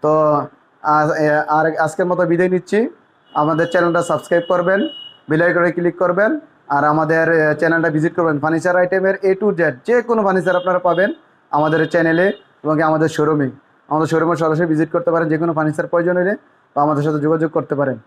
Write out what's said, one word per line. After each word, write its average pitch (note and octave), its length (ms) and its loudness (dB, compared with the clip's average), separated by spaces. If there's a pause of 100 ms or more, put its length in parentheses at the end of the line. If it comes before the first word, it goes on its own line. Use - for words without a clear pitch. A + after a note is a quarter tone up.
তো D3+ 400 2 (400)
আজ, D3+ 280 0
এ, D3+ 380 0
আর D#3 280 0
আজকের D#3+ 300 -2
মতো F3 160 0
বিদায় E3+ 260 0
নিচ্ছি। G3 400 -2 (460)
আমাদের D#3+ 360 0
চ্যানেলটা E3+ 320 0
সাবস্ক্রাইব E3+ 460 -2
করবেন, F#3+ 400 0 (420)
বেল D#3+ 120 2
আইকনে F3 300 2
ক্লিক F3 260 -2
করবেন, F#3+ 420 0 (280)
আর C#3+ 160 0
আমাদের, D#3+ 440 2
এ, D#3 260 2
চ্যানেলটা E3 360 0
ভিজিট D#3 260 -2
করবেন। D#3+ 240 0
ফার্নিচার E3 360 0
আইটেমের F#3 460 0
A F#3+ 120 2
to G3+ 180 -2
Z D#3+ 200 0 (140)
যে A#3+ 160 2
কোনো A3+ 200 0
ফার্নিচার F#3 340 0
আপনারা F3+ 220 0
পাবেন F3+ 340 0 (380)
আমাদের D#3 400 0
চ্যানেলে E3+ 420 2 (320)
এবং D3+ 120 0
কি D3+ 60 0
আমাদের D#3 260 2
শোরুমে। D3+ 420 0 (380)
আমাদের D#3 180 0
শোরুমে D#3+ 300 0
সরাসরি D#3+ 300 0
ভিজিট D#3+ 260 -2
করতে E3+ 180 2
পারেন, E3 180 0
যে D#3 100 0
কোনো E3+ 140 -2
ফার্নিচার D#3 340 -2
প্রয়োজন F3 300 0
হলে F#3 200 0 (380)
বা C#3+ 80 0
আমাদের D3 200 0
সাথে D3+ 180 -2
যোগাযোগ D#3 300 0
করতে D#3 240 -4
পারেন। C3+ 320 -2